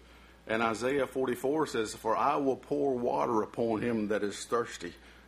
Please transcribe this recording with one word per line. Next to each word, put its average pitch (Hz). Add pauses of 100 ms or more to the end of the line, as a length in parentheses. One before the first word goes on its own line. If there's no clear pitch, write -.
(480)
And 113
Isaiah 123
forty-four 131
says, 110
"For 110
I 139
will 135
pour 139
water 123
upon 110
him 113
that 104
is 101
thirsty." 113 (340)